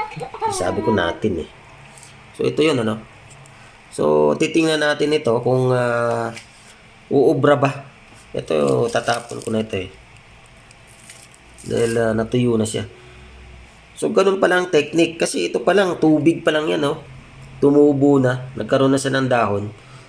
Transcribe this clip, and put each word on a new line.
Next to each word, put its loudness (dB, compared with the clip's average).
Sabi -4
ko -2
natin -2
eh. -18
So, -8
ito 0
yun, 2
ano? -2
So, 2
titingnan 0
natin 0
ito 0
kung, 2
ah, -2
uubra 4
ba. 0
Ito, 0
tatapon -4
ko -8
na 0
ito -6
eh. -10
Dahil, 0
ah, 0
natuyo 0
na 0
siya. -6
So, -4
ganun 2
pala 4
ang -2
technique. 0
Kasi -4
ito -4
pa 2
lang, 0
tubig 2
pa -2
lang 0
yan, -2
oh. -2
Tumubo 6
na. 0
Nagkaroon 2
na 2
siya -4
ng 0
dahon. 0